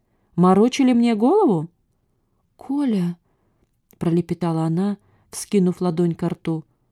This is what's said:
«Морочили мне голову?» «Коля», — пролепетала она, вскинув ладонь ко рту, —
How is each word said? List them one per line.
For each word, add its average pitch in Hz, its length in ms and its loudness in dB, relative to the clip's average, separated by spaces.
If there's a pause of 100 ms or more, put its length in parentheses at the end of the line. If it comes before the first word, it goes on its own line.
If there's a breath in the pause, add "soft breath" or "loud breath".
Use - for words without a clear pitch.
(360)
«Морочили 208 560 4
мне 233 220 2
голову?» 233 540 2 (880)
«Коля», — 214 640 -4 (800)
пролепетала 170 640 -2
она, 180 340 -2 (340)
вскинув 180 500 -2
ладонь 175 340 -2
ко 170 140 -6
рту, — 165 360 -8 (280)